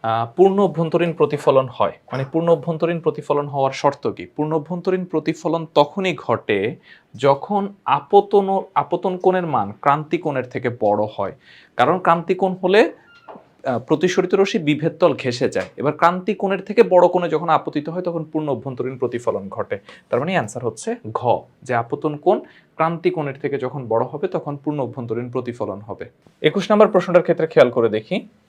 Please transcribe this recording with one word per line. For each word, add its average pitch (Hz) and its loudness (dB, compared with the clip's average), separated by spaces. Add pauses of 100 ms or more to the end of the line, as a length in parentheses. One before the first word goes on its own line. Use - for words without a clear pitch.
আহ, 113 -2 (100)
পূর্ণ 190 2
অভ্যন্তরীণ 165 0
প্রতিফলন 143 2 (100)
হয়, 101 0 (200)
মানে 135 -4
পূর্ণ 165 0
অভ্যন্তরীণ 165 0
প্রতিফলন 147 -2
হওয়ার 135 -2
শর্ত 139 -2
কি? 98 -6 (100)
পূর্ণ 156 -2
অভ্যন্তরীণ 180 -4
প্রতিফলন 165 -4
তখনই 175 2
ঘটে 113 -2 (400)
যখন 139 0 (120)
আপতন, 196 2 (120)
আপতন 180 -2
কোণের 185 2
মান 107 -2
ক্রান্তি 151 2
কোণের 135 -4
থেকে 127 -4 (100)
বড় 107 2 (100)
হয়, 95 -4 (440)
কারণ 156 2
ক্রান্তি 175 2
কোণ 185 0
হলে, 208 4 (720)
আহ, 120 -2
প্রতিসরিত 180 0
রশ্মি 196 0
বিভেদ 151 0
তল 160 6
ঘেঁষে 123 -2
যায়। 90 -4
এবার 143 0
ক্রান্তি 180 0
কোণের 190 -2
থেকে 214 4
বড় 180 6
কোণে 175 0
যখন 160 -2
আপতিত 151 0
হয় 175 -6
তখন 170 -4
পূর্ণ 156 -4
অভ্যন্তরীণ 127 -6
প্রতিফলন 117 -4
ঘটে। 101 -8 (300)
তার 123 0
মানে 160 -4
অ্যান্সার 127 -4
হচ্ছে 226 -6 (160)
ঘ, - -4 (420)
যে 123 -4
আপতন 143 -4
কোণ 180 2 (360)
ক্রান্তি 165 0
কোণের 147 -4
থেকে 139 -4
যখন 127 -6
বড় 113 2
হবে 151 -8
তখন 151 -6
পূর্ণ 151 -4
অভ্যন্তরীণ 120 -6
প্রতিফলন 120 -6
হবে। 107 -12 (360)
একুশ 180 2
নম্বর 208 8
প্রশ্নটার 175 4
ক্ষেত্রে 170 2
খেয়াল 131 6
করে 120 2
দেখি। 107 -4 (220)